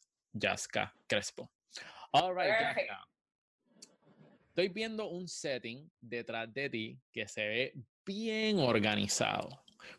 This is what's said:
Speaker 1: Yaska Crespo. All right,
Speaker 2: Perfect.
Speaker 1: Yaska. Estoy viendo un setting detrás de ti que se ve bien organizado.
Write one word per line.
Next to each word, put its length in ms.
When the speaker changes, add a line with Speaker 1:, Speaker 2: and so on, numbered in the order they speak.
Speaker 1:
Yaska 640
Crespo. 420
All 200
right, 140
Speaker 2:
Perfect. 320
Speaker 1:
Yaska. 200
Estoy 200
viendo 400
un 200
setting 640
detrás 520
de 180
ti 300
que 160
se 180
ve 260
bien 520
organizado. 1040